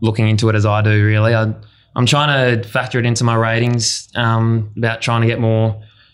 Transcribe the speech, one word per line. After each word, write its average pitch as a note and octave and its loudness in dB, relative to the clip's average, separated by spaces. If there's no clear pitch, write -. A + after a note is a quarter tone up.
looking A2 0
into A2 2
it G#2+ 0
as G#2 2
I G#2+ 2
do, G#2+ 2
really. G#2+ 2
I, A2 0
I'm A#2+ 0
trying C3+ 0
to - -12
factor B2 -4
it A#2 0
into A#2 0
my A#2 2
ratings, A#2 -2
um, A2+ 0
about A2+ -4
trying A#2 0
to A2+ 2
get A#2 0
more, A2 0